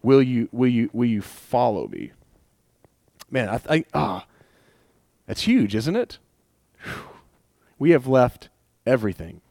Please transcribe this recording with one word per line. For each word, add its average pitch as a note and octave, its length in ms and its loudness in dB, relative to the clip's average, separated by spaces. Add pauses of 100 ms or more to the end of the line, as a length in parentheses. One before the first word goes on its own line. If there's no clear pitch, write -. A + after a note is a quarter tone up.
Will C3+ 200 6
you, B2 300 0
will B2 180 0
you, A#2+ 240 0
will A#2+ 120 0
you A2 160 0
follow A2 680 -4
me? G1+ 240 -12 (1160)
Man, A#2+ 200 -2
I, A2+ 200 -4
I, D#3+ 240 2
ah, G2 320 -4 (1000)
that's - 140 -8
huge, C3+ 340 2
isn't C3+ 200 -2
it? - 220 -6 (680)
Whew. - 200 -14 (760)
We D#3 140 4
have C3+ 160 4
left B2+ 420 2 (360)
everything G2+ 640 -2